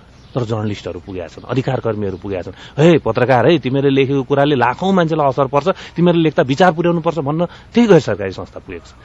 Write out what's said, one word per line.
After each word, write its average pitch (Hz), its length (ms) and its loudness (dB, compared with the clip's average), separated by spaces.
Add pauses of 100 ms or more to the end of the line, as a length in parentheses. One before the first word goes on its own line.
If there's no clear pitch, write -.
(360)
तर 123 80 -4
जर्नलिस्टहरू 107 560 -6
पुगेका 87 280 -12
छन्, - 160 -20
अधिकार 123 360 -2
कर्मीहरू 104 380 -4
पुगेका 95 240 -8
छन्। - 420 -4
"हे 165 140 6
पत्रकार, 120 500 2
है, 170 100 4
तिमीले 135 320 -2
लेखेको 135 340 0
कुराले 139 320 0
लाखौँ 127 380 0
मान्छेलाई 160 340 2
असर 135 200 0
पर्छ, 143 200 -2
तिमीहरूले 170 560 0
लेख्दा 156 200 2
विचार 139 280 2
पुर्याउनु 170 300 0
पर्छ" 160 180 -2
भन्न 156 260 -2
त्यही - 420 0
गैर 175 120 8
सरकारी 98 320 -2
संस्था - 280 -14
पुगेको 90 260 -14
छ। - 80 -20 (120)